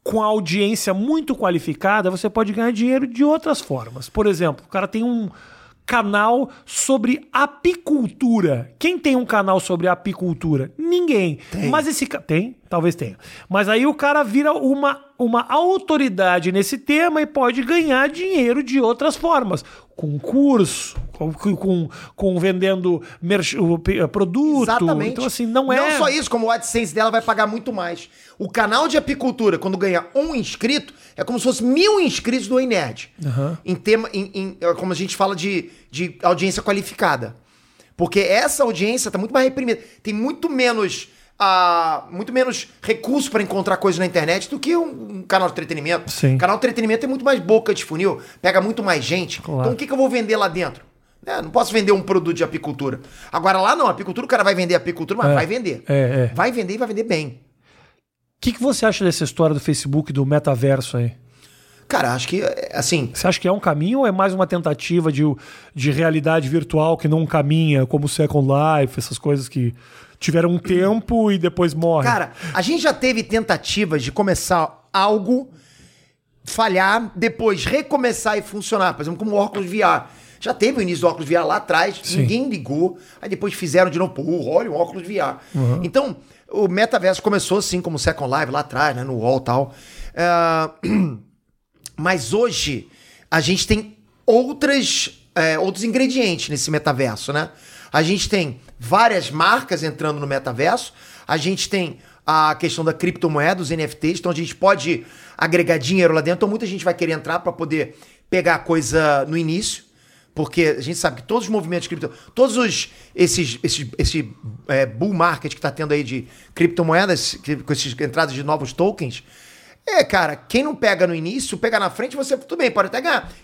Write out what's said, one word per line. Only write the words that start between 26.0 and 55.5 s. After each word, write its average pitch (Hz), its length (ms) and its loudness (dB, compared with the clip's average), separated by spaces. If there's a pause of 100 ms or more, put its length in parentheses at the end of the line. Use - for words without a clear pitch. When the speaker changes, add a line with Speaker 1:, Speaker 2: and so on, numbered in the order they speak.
Speaker 2:
isso, 285 200 -2
como 226 160 0
o 226 60 2
AdSense 226 420 -2
dela 220 160 2
vai 226 120 2
pagar 214 260 2
muito 226 260 -6
mais. 175 340 -8 (300)
O 202 120 -6
canal 226 380 2
de 311 100 0
apicultura, 247 600 0
quando 190 200 -4
ganha 180 360 -2
um 302 220 -2
inscrito, 247 580 -4 (240)
é - 60 -4
como 240 160 -4
se - 60 -4
fosse 240 180 0
mil 359 360 4
inscritos 247 480 -2
do 254 120 2
Ei 262 80 0
Nerd. 165 420 -4 (160)
Speaker 1:
Aham. 139 400 -2
Speaker 2:
Em 180 100 -2
tema, 220 380 0
em, 196 200 -4
em, 190 280 -8
é 170 140 2
como 185 180 -4
a - 20 -2
gente 185 200 -6
fala 196 200 0
de, 180 340 -4 (220)
de 165 300 -6
audiência 180 400 2
qualificada. 160 720 -2 (640)
Porque 170 240 0
essa 240 420 2
audiência 220 480 -2
tá 208 60 -4
muito 220 160 -4
mais 262 100 4
reprimida. 262 380 0 (200)
Tem 220 120 -6
muito 226 360 -4
menos, 233 600 -2 (280)
ah, 175 720 2
muito 202 220 -8
menos 254 380 -2 (120)
recurso 226 480 -2
pra 214 140 -2
encontrar 196 320 0
coisa 180 240 0
na 185 60 0
internet 175 440 -2
do 294 80 -8
que 339 200 0
um, 254 400 -6
um 185 60 -12
canal 185 260 2
de - 60 -10
entretenimento. 160 540 -4
Speaker 1:
Sim. 131 280 2
Speaker 2:
Canal 180 180 2
de 214 60 -4
entretenimento 226 400 0
tem 277 80 -4
muito 262 160 -4
mais 262 160 2
boca 220 320 2
de - 100 -4
funil, 160 380 -2 (200)
pega 190 200 4
muito 214 200 -4
mais 170 220 0
gente. 165 380 -4
Speaker 1:
Claro. 151 180 -4
Speaker 2:
Então 131 140 0
o - 20 -4
que 285 100 -8
que - 60 -6
eu 269 60 -2
vou 262 120 4
vender 220 280 0
lá 202 100 2
dentro? 165 380 -6 (400)
É, - 160 -6
não 156 80 -10
posso 233 240 2
vender 208 180 4
um 196 100 4
produto 170 360 0
de 165 80 0
apicultura. 143 560 -6 (280)
Agora 185 300 2
lá 214 160 4
não, 311 120 2
apicultura 190 360 -4
o 254 60 -12
cara 220 160 2
vai 196 100 4
vender 175 200 0
apicultura, 175 460 -2
mas 143 100 4
Speaker 1:
É. 143 40 4
Speaker 2:
vai 151 100 2
vender. 180 440 -6